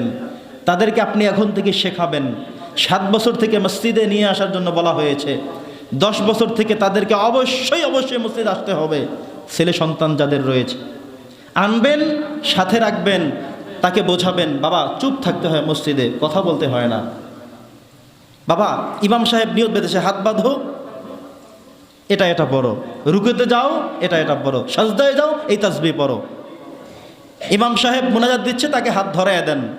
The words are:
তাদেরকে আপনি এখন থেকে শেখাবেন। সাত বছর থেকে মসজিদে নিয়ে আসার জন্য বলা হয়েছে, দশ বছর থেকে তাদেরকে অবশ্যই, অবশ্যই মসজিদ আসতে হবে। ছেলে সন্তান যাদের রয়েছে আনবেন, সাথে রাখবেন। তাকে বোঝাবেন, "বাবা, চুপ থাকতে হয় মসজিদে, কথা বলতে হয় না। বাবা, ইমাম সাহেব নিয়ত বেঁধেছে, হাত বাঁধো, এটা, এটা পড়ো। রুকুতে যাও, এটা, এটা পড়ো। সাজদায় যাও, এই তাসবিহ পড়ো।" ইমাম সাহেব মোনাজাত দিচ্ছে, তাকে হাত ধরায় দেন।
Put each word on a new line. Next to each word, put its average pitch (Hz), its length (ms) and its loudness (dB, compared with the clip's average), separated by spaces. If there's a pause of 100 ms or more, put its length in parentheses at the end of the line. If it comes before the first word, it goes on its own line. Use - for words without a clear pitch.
(640)
তাদেরকে 214 360 2
আপনি 208 240 0
এখন 208 260 2
থেকে 196 220 0
শেখাবেন। 151 640 -2 (420)
সাত 185 240 2 (100)
বছর 220 220 4
থেকে 220 260 2
মসজিদে 208 460 0
নিয়ে 208 200 2
আসার 190 260 0
জন্য 180 200 -2
বলা 170 220 2
হয়েছে, 143 440 0 (580)
দশ 196 260 2
বছর 214 260 2
থেকে 214 280 0
তাদেরকে 202 380 2
অবশ্যই, 254 720 2
অবশ্যই 254 340 0
মসজিদ 226 300 -2
আসতে 190 260 -2
হবে। 156 320 0 (460)
ছেলে 165 220 2
সন্তান 156 420 0
যাদের 139 320 2
রয়েছে 127 300 0 (760)
আনবেন, 226 440 4 (440)
সাথে 190 360 2
রাখবেন। 185 520 0 (500)
তাকে 180 200 2
বোঝাবেন, 175 560 0
"বাবা, 151 420 0
চুপ 269 220 0
থাকতে 180 260 -2
হয় 156 140 0
মসজিদে, 143 500 0 (100)
কথা 156 200 0
বলতে 151 260 0
হয় 120 200 0
না। 110 140 -2 (1500)
বাবা, 175 400 2 (140)
ইমাম 220 240 2
সাহেব 226 280 2
নিয়ত 220 160 2
বেঁধেছে, 175 300 0
হাত 196 240 0
বাঁধো, 220 400 0 (1500)
এটা, 196 180 4
এটা 170 180 2
পড়ো। 127 300 2 (300)
রুকুতে 220 400 4
যাও, 269 440 2 (120)
এটা, 180 160 2
এটা 151 180 2 (100)
পড়ো। 127 220 0
সাজদায় 220 460 2
যাও, 294 340 2
এই 202 100 2
তাসবিহ 160 400 0
পড়ো।" 131 240 0 (1300)
ইমাম 226 260 4
সাহেব 254 340 2
মোনাজাত 233 320 2
দিচ্ছে, 240 260 -2
তাকে 254 220 0
হাত 196 240 0
ধরায় 185 280 2
দেন। 151 180 -2 (200)